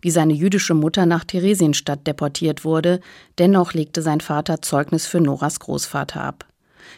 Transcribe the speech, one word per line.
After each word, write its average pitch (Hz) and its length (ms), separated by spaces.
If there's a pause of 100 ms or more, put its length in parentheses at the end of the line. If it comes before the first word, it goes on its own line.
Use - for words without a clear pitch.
wie 175 100
seine 160 220
jüdische 175 400
Mutter 160 320
nach 165 200
Theresienstadt 170 840
deportiert 147 580
wurde. 160 360 (360)
Dennoch 180 380
legte 160 260
sein 151 220
Vater 156 400
Zeugnis 147 440
für 175 140
Noras 147 400
Großvater 143 600
ab. 135 240 (520)